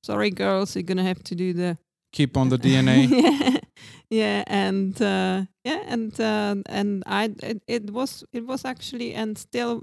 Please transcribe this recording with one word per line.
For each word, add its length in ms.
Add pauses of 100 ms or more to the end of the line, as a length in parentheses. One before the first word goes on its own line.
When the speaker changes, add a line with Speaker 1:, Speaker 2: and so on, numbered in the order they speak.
Speaker 1:
Sorry, 280
girls, 440
you're 80
gonna 220
have 200
to 100
do 180
the" 240 (360)
Speaker 2:
Keep 240
on 120
the 100
D 180
N 120
A. 180
Speaker 1:
<laughs> 0
Yeah, 500 (540)
yeah, 360
and, 540
uh, 440 (200)
yeah, 220
and, 320
uh, 380 (100)
and 400
I, 180 (180)
it, 240
it 240
was, 420
it 140
was 180
actually, 500
and 240
still, 440